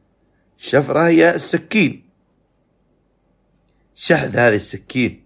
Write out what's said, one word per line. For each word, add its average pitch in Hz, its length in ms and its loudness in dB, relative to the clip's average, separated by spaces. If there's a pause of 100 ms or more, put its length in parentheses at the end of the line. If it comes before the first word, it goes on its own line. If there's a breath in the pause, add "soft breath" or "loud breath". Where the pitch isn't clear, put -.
(580)
الشفرة 143 500 0
هي 165 260 4
السكين، - 760 -4 (1800)
شحذ 139 420 -2
هذه 117 200 2
السكين - 680 -6